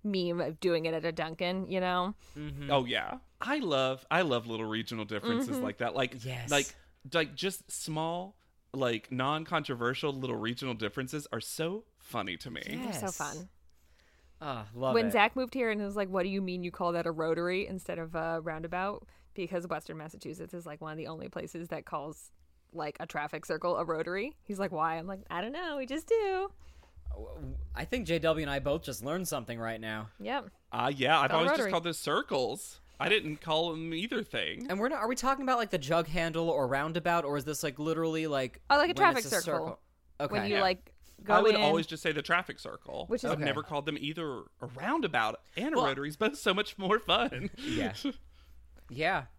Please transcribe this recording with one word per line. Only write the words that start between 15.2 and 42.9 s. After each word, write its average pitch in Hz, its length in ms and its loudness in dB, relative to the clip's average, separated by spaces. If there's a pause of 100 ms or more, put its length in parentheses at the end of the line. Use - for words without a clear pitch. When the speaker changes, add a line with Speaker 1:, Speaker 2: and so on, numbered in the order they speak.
Speaker 1:
moved 262 180 -2
here 240 160 0
and 208 120 0
was 202 140 -4
like, 202 140 0
"What 185 140 2
do 196 60 0
you 196 120 0
mean 180 220 -4
you 175 80 -4
call 175 220 0
that 170 120 0
a 170 60 0
rotary 165 560 0
instead 175 320 -6
of 165 160 -8
a 165 260 -2
roundabout?" 170 640 -4 (300)
Because 175 320 -4
Western 160 300 -4
Massachusetts 156 580 -10
is, 170 100 -10
like, 151 160 -12
one 156 100 -8
of 156 60 -8
the 156 100 -6
only 160 220 -8
places 165 380 -8
that 151 180 -8
calls, 151 460 -8 (420)
like, 156 260 -6
a 165 60 -6
traffic 151 400 -6
circle 165 320 0
a 165 80 0
rotary. 175 580 -2
He's 202 140 -6
like, 190 140 -2
"Why?" 160 240 2
I'm 165 100 -6
like, 190 140 -8 (100)
"I 170 120 -2
don't 226 100 -4
know. 311 260 -4
We 262 80 -2
just 285 220 -4
do." 392 440 4 (1200)
Speaker 2:
I 147 100 -2
think 240 220 -2
J 165 120 2
W 160 240 4
and 143 60 -2
I 139 100 0
both 147 240 2
just 123 220 -6
learned 170 220 -2
something 117 320 -4
right 113 200 -4
now. 110 300 -6 (100)
Speaker 1:
Yep. 214 300 -4 (220)
Speaker 3:
Uh, 120 240 2
yeah, 139 240 6
I've 135 100 4
Speaker 1:
Call 160 100 6
Speaker 3:
always 180 120 6
just 269 80 4
Speaker 1:
rotary. 208 120 2
Speaker 3:
called 170 120 2
those 170 160 -2
circles. 147 800 0 (200)
I 151 100 2
didn't 156 320 2
call 165 300 2
them 160 220 -4
either 208 300 -2
thing. 95 460 -2
Speaker 2:
And 196 100 0
we're 233 100 2
not, 294 120 0
are 220 60 0
we 247 80 0
talking 269 280 0
about, 254 160 2
like, 220 120 0
the - 60 0
jug 160 300 2
handle 165 420 2
or 139 180 4
roundabout, 160 580 2
or 143 120 0
is 139 80 -2
this, 151 180 -4
like, 139 160 -2
literally, 160 480 0
like, 135 320 0 (100)
Speaker 1:
Oh, 285 80 8
like 302 80 8
a - 20 2
Speaker 2:
when - 40 2
it's - 80 -2
Speaker 1:
traffic 277 260 6
Speaker 2:
a - 40 -4
Speaker 1:
circle. 190 120 2
Speaker 2:
circle? 160 380 -2 (420)
Okay. 147 120 0
Speaker 1:
When 208 160 0
you, 202 60 2
Speaker 3:
Yeah. 190 60 4
Speaker 1:
like, 185 320 2 (300)
go 202 100 4
Speaker 3:
I - 80 10
would 220 140 8
Speaker 1:
in, 214 60 6
Speaker 3:
always 156 260 6
just 160 160 -8
say 165 100 2
the 147 80 0
traffic - 380 0
circle. - 480 -8